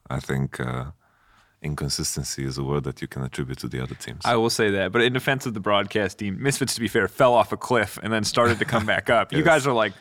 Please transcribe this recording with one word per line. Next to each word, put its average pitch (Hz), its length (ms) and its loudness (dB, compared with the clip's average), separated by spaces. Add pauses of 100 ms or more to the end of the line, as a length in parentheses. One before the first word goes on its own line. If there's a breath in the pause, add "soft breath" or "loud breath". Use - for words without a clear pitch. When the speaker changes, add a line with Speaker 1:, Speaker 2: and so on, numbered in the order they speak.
Speaker 1:
I 65 100 -4
think, 67 400 -4
uh, 64 320 -6 (720 soft breath)
inconsistency 71 840 -4
is 65 120 -6
a 69 60 -4
word 71 200 -2
that 65 180 -8
you 67 60 -8
can 67 160 -8
attribute 65 360 -8
to 64 80 -8
the 64 140 -6
other 65 140 -8
teams. - 300 -14
Speaker 2:
I 120 100 2
will 113 140 4
say 110 220 2
that, 95 220 0
but 120 80 4
in 123 120 4
defense 131 320 -2
of 120 80 -4
the 107 60 -6
broadcast 101 600 0
team, 98 220 -4
Misfits, 135 340 0
to 117 60 -6
be 110 60 0
fair, 98 200 2
fell 127 260 4
off 123 180 4
a 110 60 -4
cliff 110 440 0
and 107 100 -4
then 110 120 0
started 117 360 2
to - 60 -2
come 110 200 0
back 101 240 0
up. 110 220 4
Speaker 1:
<laughs> - 20 -10
Speaker 2:
You 156 60 0
Speaker 1:
Yes. 151 60 2
Speaker 2:
guys 151 220 6
are 135 60 2
like 107 280 2